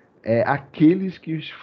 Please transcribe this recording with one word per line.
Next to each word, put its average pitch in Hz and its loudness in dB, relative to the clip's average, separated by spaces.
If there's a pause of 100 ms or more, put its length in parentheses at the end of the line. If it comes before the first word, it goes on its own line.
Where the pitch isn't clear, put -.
(240)
é, 117 0
aqueles 165 0
que 160 -8 (240)